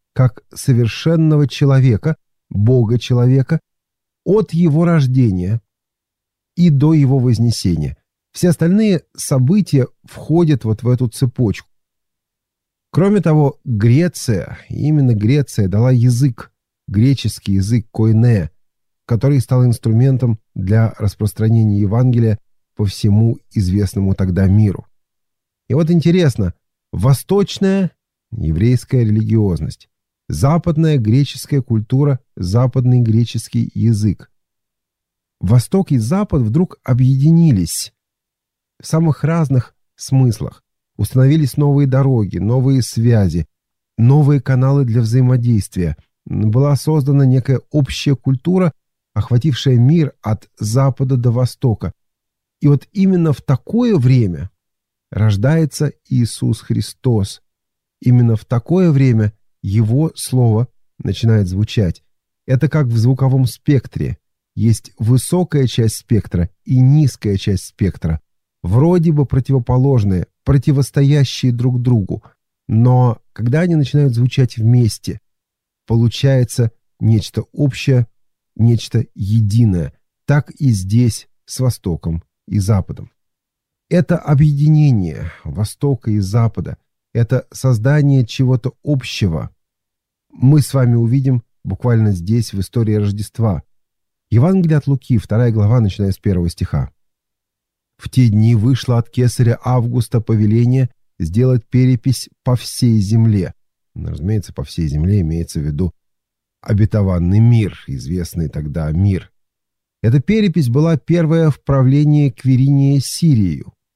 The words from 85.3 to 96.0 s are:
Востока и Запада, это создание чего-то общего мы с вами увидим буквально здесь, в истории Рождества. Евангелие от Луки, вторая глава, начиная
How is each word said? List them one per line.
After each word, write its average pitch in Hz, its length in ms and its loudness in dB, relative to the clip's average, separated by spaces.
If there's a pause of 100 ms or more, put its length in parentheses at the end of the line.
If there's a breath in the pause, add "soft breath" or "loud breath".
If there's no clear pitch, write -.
Востока 107 640 -6
и 104 80 -2
Запада, 98 580 -4 (360)
это 117 400 -2
создание 135 760 0
чего-то 127 560 -4
общего 98 680 -4 (800)
мы 139 300 2
с - 140 -4
вами 120 220 2
увидим 123 480 0 (200)
буквально 110 480 0
здесь, 101 400 -4
в 98 80 -6
истории 107 340 -2
Рождества. 104 680 -4 (640)
Евангелие 160 480 2
от 139 100 -2
Луки, 135 320 -2
вторая 117 320 0
глава, 110 300 2
начиная 98 320 -2